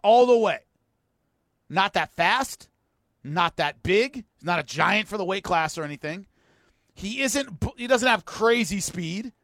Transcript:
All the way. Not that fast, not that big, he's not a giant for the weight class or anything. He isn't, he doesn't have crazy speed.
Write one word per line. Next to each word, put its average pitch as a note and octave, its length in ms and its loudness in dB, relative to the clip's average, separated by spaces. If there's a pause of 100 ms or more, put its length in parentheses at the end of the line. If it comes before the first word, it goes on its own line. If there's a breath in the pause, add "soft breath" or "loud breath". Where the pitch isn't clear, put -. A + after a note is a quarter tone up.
All A#3+ 240 6
the B3 100 6
way. F#3 220 0 (1120)
Not F#3+ 240 0
that D#3+ 200 -2
fast, G#3+ 540 -2 (560)
not E3 320 -2
that D3 260 -4
big, A3 340 0
he's - 280 -18
not E3+ 140 0
a D3 60 -4
giant E3+ 440 0
for G#3 80 -8
the G3 80 -4
weight F#3+ 200 -4
class E3 340 -2
or D#3 60 -6
anything. D3+ 420 -10 (640)
He A#3 300 -8
isn't, C4+ 420 -2 (140)
he A#3+ 80 -8
doesn't B3+ 220 2
have A3 180 0
crazy A3 540 0
speed. F3+ 520 -8 (120)